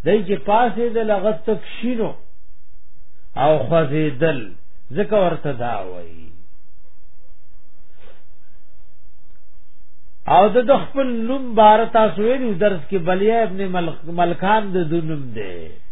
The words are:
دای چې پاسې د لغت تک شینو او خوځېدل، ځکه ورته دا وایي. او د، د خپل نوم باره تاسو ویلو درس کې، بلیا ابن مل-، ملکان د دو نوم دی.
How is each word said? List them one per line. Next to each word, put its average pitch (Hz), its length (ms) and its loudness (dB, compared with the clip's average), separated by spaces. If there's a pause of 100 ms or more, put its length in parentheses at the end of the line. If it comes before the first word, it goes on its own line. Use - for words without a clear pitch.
دای 196 200 4
چې 185 120 0 (100)
پاسې 226 480 2
د 226 40 2
لغت 214 460 0
تک 214 160 0 (200)
شینو 226 320 0 (1200)
او 139 160 4 (160)
خوځېدل، 151 720 2 (520)
ځکه 202 200 0
ورته 170 400 2
دا 117 240 -2 (100)
وایي. 85 420 -4 (4000)
او 180 200 8
د، 202 80 4 (100)
د 277 120 6
خپل 262 280 0 (220)
نوم 254 260 -2
باره 214 300 8
تاسو 214 380 2
ویلو 240 320 0
درس 190 260 2 (100)
کې، 196 80 0
بلیا 196 440 2
ابن 190 240 -2
مل-، 170 380 -2
ملکان 175 680 0
د 175 180 0
دو 170 100 0
نوم 156 220 -2 (120)
دی. 90 340 -6 (240)